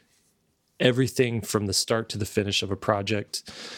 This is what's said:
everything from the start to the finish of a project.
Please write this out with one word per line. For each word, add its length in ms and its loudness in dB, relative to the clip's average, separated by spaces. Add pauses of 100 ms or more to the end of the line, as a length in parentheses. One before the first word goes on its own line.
(800)
everything 600 4
from 260 0
the 60 0
start 360 0
to 100 -6
the 80 -2
finish 360 0
of 100 -4
a 40 0
project. 720 -2 (300)